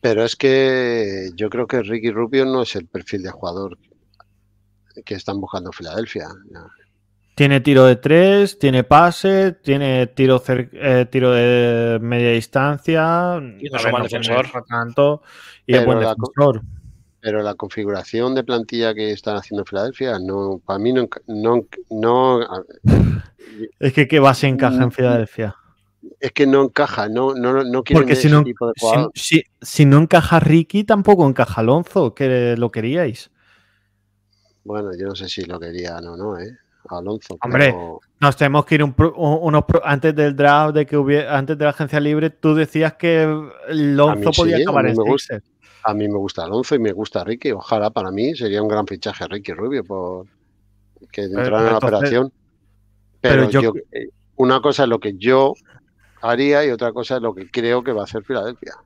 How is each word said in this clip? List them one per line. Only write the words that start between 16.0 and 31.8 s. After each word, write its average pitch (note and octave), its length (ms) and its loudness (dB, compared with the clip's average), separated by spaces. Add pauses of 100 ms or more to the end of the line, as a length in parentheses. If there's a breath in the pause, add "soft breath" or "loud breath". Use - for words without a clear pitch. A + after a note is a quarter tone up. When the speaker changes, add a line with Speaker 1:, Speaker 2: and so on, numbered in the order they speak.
Speaker 1:
la A2+ 120 0
co-, A2+ 200 -8
Speaker 2:
defensor. C3+ 260 2 (580)
Speaker 1:
pero G#2+ 220 -2
la G#2 120 -4
configuración G#2 800 -4
de C3 80 -2
plantilla A#2 500 -4
que G#2+ 200 -6
están G#2 240 -8
haciendo G2+ 260 -8
en F#2 40 -10
Filadelfia, A#2 520 -6
no, F#2+ 480 -6
para G2 140 -6
mí A#2+ 120 0
no B2+ 100 0
enca-, - 260 -8
no A2+ 300 0
enc-, - 320 -10
no, A#2+ 520 2
a F#2 220 -10 (180)
Speaker 2:
<laughs> - 960 -2
Es C3+ 140 0
que, C#3 160 2
¿qué D#3 100 2
base C3+ 300 4
encaja C3 340 0
en B2 60 2
Speaker 1:
Mm, A#2 40 -6
Speaker 2:
Filadelfia? A2+ 640 -2 (680)
Speaker 1:
es C3 120 -6
que C#3+ 140 2
no C#3 180 4
encaja, B2 440 -2
no, C3 260 -2
no, B2+ 280 0
no B2+ 220 -4
quieren D#3+ 180 4
Speaker 2:
Porque C3+ 120 2
Speaker 1:
ese C3 80 0
Speaker 2:
si D3+ 120 4
no, D3+ 80 6
Speaker 1:
tipo A#2+ 240 -4
de A#2 80 -2
Speaker 2:
si, - 120 -14
Speaker 1:
jugador. A#2 280 2
Speaker 2:
si, - 280 0 (180)
si - 240 2
no C#3 140 8
encaja E3 420 4
Ricky, E3 420 2
tampoco G3+ 460 4
encaja B2 320 0
Alonso, C#3 560 0